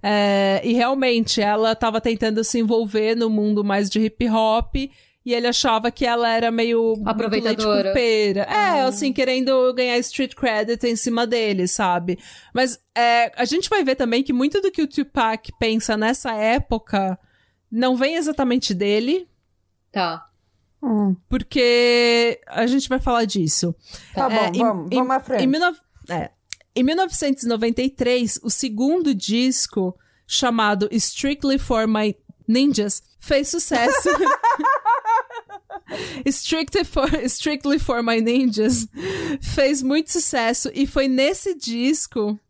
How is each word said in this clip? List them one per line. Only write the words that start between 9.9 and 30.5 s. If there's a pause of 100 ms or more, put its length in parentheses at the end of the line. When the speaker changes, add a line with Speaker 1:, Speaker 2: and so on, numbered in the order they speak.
Speaker 1:
street
credit
em
cima
dele,
sabe? (360)
Mas, (180)
é,
a
gente
vai
ver
também
que
muito
do
que
o
Tupac
pensa
nessa
época (520)
não
vem
exatamente
dele. (640)
Speaker 2:
Tá. (580)
Speaker 3:
Hum. (140)
Speaker 1:
Porque
a
gente
vai
falar
disso. (400)
Speaker 3:
Tá
Speaker 1:
É,
Speaker 3:
bom,
Speaker 1:
em,
Speaker 3:
vamos,
Speaker 1:
em,
Speaker 3:
vamos
à
frente.
Speaker 1:
em
mil
nove-, (300)
é, (440)
em
mil
novecentos
e
noventa
e
três,
o
segundo
disco, (320)
chamado